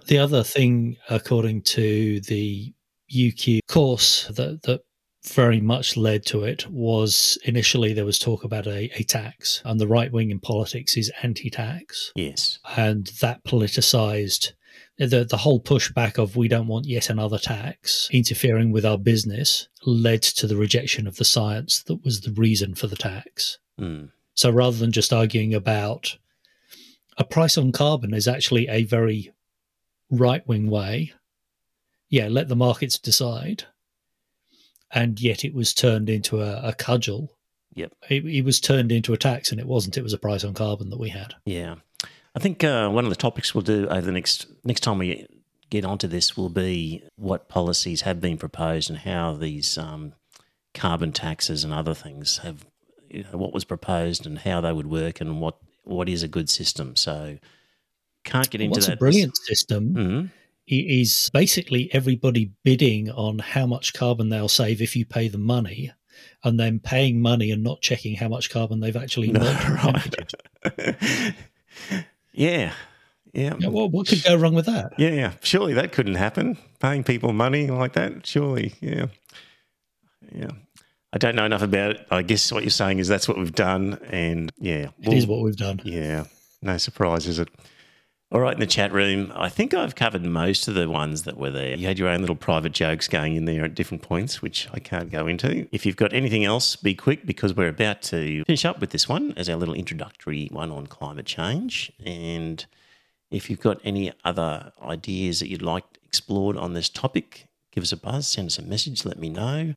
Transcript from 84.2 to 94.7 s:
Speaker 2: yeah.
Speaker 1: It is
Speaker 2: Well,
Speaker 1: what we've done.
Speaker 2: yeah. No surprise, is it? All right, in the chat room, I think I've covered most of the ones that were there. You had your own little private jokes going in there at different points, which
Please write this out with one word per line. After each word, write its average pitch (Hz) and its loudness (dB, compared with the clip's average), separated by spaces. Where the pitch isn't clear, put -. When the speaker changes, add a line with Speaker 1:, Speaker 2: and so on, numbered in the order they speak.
Speaker 2:
yeah. 82 -4
Speaker 1:
It 110 2
is 120 6
Speaker 2:
Well, 107 0
Speaker 1:
what 113 0
we've 107 0
done. 98 -4
Speaker 2:
yeah. 78 -4
No 92 0
surprise, 85 0
is 82 -2
it? 85 -2
All 117 4
right, 127 2
in - -4
the 110 2
chat 101 2
room, 98 2
I 90 -2
think 240 0
I've 339 -2
covered - 0
most 85 0
of 107 -2
the 87 2
ones 78 -4
that 65 -10
were 69 -6
there. 67 -4
You 90 -6
had 95 -2
your 92 2
own 87 2
little 87 -2
private 80 0
jokes 80 -2
going 80 0
in 80 -2
there 80 0
at 80 -6
different 85 -6
points, 95 -4
which - -6